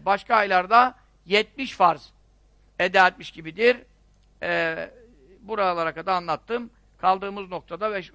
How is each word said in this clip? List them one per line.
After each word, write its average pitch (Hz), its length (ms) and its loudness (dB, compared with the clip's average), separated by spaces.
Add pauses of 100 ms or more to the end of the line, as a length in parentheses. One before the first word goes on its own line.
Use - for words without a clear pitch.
başka 202 320 0
aylarda 202 580 4 (320)
yetmiş 214 460 -2
farz 165 400 0 (640)
eda 185 300 4
etmiş 180 220 -6
gibidir. 170 460 0 (640)
E, 170 480 -4 (500)
buralara 185 540 -2
kadar 170 180 -6
anlattım. 180 580 -4 (280)
Kaldığımız 190 500 -2
noktada 180 440 -8
ve, 196 100 -6 (120)